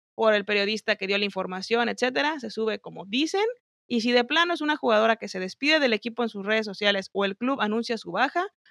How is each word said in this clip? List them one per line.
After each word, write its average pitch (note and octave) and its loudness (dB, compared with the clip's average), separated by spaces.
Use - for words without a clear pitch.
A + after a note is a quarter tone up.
por A3 4
el G3+ 2
periodista G#3 0
que G3 -8
dio G3+ 0
la G#3 0
información, F#3+ -2
etcétera, C4+ 0
se A3+ -8
sube G#3+ -2
como E3 -14
dicen. D#4 0
Y A#3+ 0
si A#3+ 2
de A#3+ 6
plano E4 2
es D#4+ -4
una D4+ 0
jugadora A3 4
que - -12
se F#3 -8
despide C#4+ 0
del B3 2
equipo A3+ -4
en A3+ -2
sus G3 -8
redes A3 0
sociales G3+ -2
o G3 0
el G3 0
club B3+ -2
anuncia A3 -2
su E3+ -12
baja, C#4+ 0